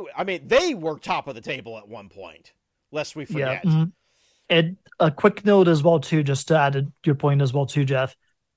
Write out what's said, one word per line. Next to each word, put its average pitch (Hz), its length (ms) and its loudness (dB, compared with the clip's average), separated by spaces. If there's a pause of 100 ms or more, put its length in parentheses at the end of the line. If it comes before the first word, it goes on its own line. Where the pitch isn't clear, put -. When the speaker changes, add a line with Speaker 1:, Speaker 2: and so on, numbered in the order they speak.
(160)
Speaker 1:
I 151 80 -4
mean, 175 240 -8
they 320 260 2
were 160 240 -6
top 160 300 -6
of 135 80 -10
the 110 60 -16
table 117 360 -10
at 104 100 -20
one 104 220 -18
point, 85 440 -20 (380)
lest 147 240 -8
we 151 120 -10
Speaker 2:
Yeah, 139 320 -4
Speaker 1:
forget. - 60 -6
Speaker 2:
mm-hmm. 160 200 2 (640)
And 170 280 2 (220)
a 156 120 2
quick 202 340 0
note 202 220 6
as 156 160 4
well, 170 160 4
too, 151 240 0
just 139 260 -2
to 160 80 4
add 139 160 2
to 139 180 -4 (140)
your 147 100 2
point 143 260 0
as 131 120 0
well, 139 120 0
too, 143 200 -2
Jeff. 131 300 -2 (420)